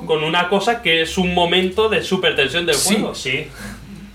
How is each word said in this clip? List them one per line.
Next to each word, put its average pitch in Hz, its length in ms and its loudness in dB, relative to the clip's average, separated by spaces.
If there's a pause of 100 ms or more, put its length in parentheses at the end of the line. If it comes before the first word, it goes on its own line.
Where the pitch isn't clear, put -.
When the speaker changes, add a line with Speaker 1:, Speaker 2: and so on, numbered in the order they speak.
Speaker 1:
con 156 180 0
una 175 240 2
cosa 214 340 0
que 165 200 2
es 165 160 -2
un 180 160 2
momento 185 560 2
de 170 140 2
súper 175 320 0
tensión 147 300 0
del 156 100 2
Speaker 2:
Sí. 180 200 0
Speaker 1:
juego. - 200 -2
Speaker 3:
Sí. 135 320 -6 (680)